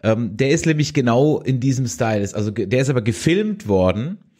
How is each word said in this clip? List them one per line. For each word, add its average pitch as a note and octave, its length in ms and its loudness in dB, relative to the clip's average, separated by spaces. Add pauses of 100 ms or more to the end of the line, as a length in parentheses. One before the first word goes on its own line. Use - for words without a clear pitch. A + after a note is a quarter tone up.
Ähm, A2 340 0
der C3+ 140 2
ist D#3+ 140 0
nämlich D3+ 280 0
genau C3 460 2
in C3 200 -2
diesem C3 280 0
Style. A2 340 -2
Ist G2+ 140 -6
also G#2 180 -2
ge-, G2+ 140 -4
der B2 140 0
ist C3 80 0
aber B2 120 0
gefilmt F#3 640 -2
worden G2+ 520 2 (200)